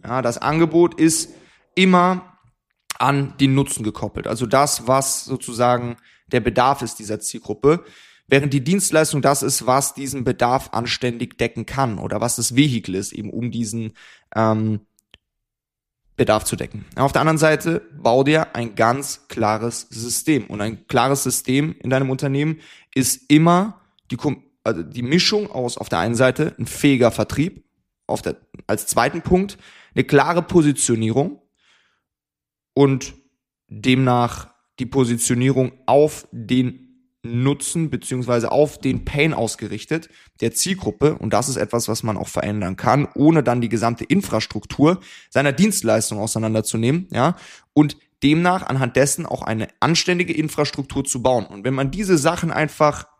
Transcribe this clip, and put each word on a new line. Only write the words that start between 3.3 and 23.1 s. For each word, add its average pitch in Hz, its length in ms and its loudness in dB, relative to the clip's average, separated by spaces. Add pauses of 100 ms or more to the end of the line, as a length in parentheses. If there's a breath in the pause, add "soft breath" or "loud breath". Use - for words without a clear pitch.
den 135 160 4
Nutzen 139 280 -2
gekoppelt. - 440 -8
Also 117 180 -4
das, 123 400 2
was 131 400 0
sozusagen 120 720 -2 (300 soft breath)
der 127 140 0
Bedarf 123 420 2
ist - 160 -10
dieser 104 200 -8
Zielgruppe, - 640 -2 (440 loud breath)
während 139 260 2
die 139 100 0
Dienstleistung 156 580 2
das 139 200 2
ist, 135 240 -2
was 131 280 2
diesen 135 320 -8
Bedarf 123 480 0
anständig 117 640 -6
decken 117 280 -4
kann 123 320 -2
oder 104 240 -6
was 117 140 -2
das 117 200 -4
Vehikel 123 400 2
ist, 98 180 -6
eben 107 160 -10
um 117 220 -6
diesen, 110 420 -6 (420 soft breath)
ähm, 110 460 0 (1400)
Bedarf 107 260 2
zu - 120 -4
decken. 101 300 -12 (100)
Auf 139 180 0
der 127 80 2
anderen 160 160 2
Seite, 156 460 2 (100)
bau 123 300 2
dir 156 320 0
ein 117 200 -6
ganz 120 520 0
klares 110 640 -2
System. 120 580 -4
Und 104 140 -8
ein 107 260 -8
klares 135 360 2
System 135 560 -2
in - 100 -8
deinem 135 200 0
Unternehmen 143 500 -2 (340 loud breath)
ist - 380 -2